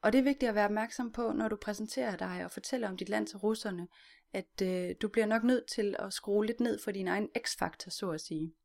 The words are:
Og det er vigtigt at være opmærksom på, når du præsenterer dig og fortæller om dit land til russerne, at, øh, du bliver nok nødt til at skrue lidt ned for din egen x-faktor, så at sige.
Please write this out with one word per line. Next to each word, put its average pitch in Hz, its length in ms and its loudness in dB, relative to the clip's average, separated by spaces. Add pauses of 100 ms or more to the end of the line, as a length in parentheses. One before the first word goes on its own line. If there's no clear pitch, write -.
Og 214 120 4
det 262 60 8
er 262 40 6
vigtigt 269 260 4
at 208 60 0
være 208 100 6
opmærksom 220 460 -2
på, 233 200 -2
når 220 160 0
du 214 80 0
præsenterer 214 600 -4
dig 180 300 -4
og 175 60 -10
fortæller 226 380 -4
om 185 80 -6
dit 185 120 -4
land 214 180 0
til - 100 -12
russerne, 190 500 -2 (460)
at, - 300 -4
øh, 180 380 0
du 214 60 0
bliver 220 180 2
nok 220 180 2
nødt 247 240 4
til 208 320 0
at 196 140 -6
skrue 208 320 2
lidt 226 140 -2
ned 226 200 2
for - 120 -4
din 190 160 -2
egen 196 220 0 (160)
x-faktor, - 440 -4
så 190 200 -4
at 156 120 -4
sige. 160 320 -4 (120)